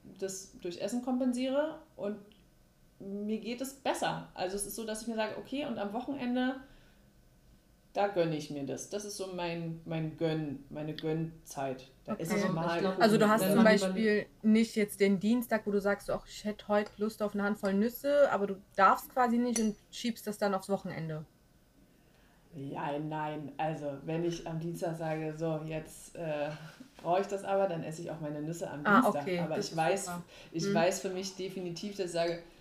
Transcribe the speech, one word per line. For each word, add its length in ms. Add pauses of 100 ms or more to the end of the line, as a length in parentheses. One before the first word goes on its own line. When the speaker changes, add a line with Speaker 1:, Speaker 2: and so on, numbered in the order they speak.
(200)
Speaker 1:
das 420
durch 180
Essen 240
kompensiere. 760 (160)
Und 220 (840)
mir 400
geht 220
es 120
besser. 640
Also 200
es 100
ist 100
so, 100
dass 160
ich 60
mir 80
sage, 220
okay, 280
und 120
am 140
Wochenende, 640 (1400)
da 140
gönne 300
ich 120
mir 160
das. 240
Das 160
ist 120
so 180
mein, 500
mein 320
Gönn-, 520
meine 260
Gönnzeit. 920 (180)
Da 80
Speaker 2:
Okay. 100
Speaker 1:
esse 140
ich 60
Speaker 3:
Also 100
Speaker 1:
mal 220
Speaker 3:
ich 60
glaub, 200
Speaker 2:
Also 160
du 80
Speaker 1:
Kuchen. 60
Speaker 2:
hast 100
Speaker 3:
wenn 80
Speaker 2:
zum 80
Speaker 3:
man 80
Speaker 2:
Beispiel 360
Speaker 3:
überlegt 420
Speaker 2:
nicht 320
jetzt 240
den 200
Dienstag, 480
wo 40
du 100
sagst, 260
so, 60
ach, 140
ich 160
hätte 260
heute 280
Lust 240
auf 120
eine 100
Handvoll 300
Nüsse, 580
aber 160
du 80 (200)
darfst 380
quasi 240
nicht 220
und 160 (160)
schiebst 360
das 100
dann 160
aufs 160
Wochenende. 560 (1300)
Speaker 1:
Ja, 440
nein. 580
Also, 340 (140)
wenn 180
ich 240
am 120
Dienstag 380
sage, 400
so, 280
jetzt, 500
äh, 340 (540)
brauche 180
ich 60
das 160
aber, 240
dann 160
esse 180
ich 100
auch 100
meine 200
Nüsse 280
am 160
Speaker 2:
Ah, 160
Speaker 1:
Dienstag. 220
Speaker 2:
okay, 160
Speaker 1:
Aber 160
Speaker 2:
das 100
Speaker 1:
ich 60
Speaker 2:
ist 60
Speaker 1:
weiß, 280
Speaker 2:
super. 180 (300)
Speaker 1:
ich 120
Speaker 2:
Hm. 80
Speaker 1:
weiß 280
für 80
mich 260
definitiv, 600
dass 100
ich 60
sage, 280 (200)